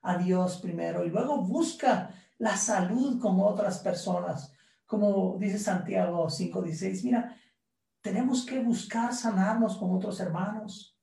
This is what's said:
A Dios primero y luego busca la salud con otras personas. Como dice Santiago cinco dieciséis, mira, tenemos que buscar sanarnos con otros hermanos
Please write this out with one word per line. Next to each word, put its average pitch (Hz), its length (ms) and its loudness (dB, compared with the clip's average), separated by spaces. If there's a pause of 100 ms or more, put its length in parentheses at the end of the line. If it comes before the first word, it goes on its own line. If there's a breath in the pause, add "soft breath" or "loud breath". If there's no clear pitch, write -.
A 180 140 0
Dios 180 420 2
primero 170 460 -4
y 170 60 -2
luego 240 320 0
busca 247 680 2 (280 loud breath)
la 208 180 0
salud 214 640 2
con 185 200 4
otras 202 380 2
personas. 180 720 -4 (340 soft breath)
Como 202 520 2
dice 196 200 0
Santiago 180 720 0
cinco 180 320 -4
dieciséis, 185 420 -4
mira, 240 320 0 (640 loud breath)
tenemos 247 460 0
que 262 140 -4
buscar 233 540 0
sanarnos 220 640 2
con 185 180 -2
otros 196 240 -2
hermanos 196 840 -6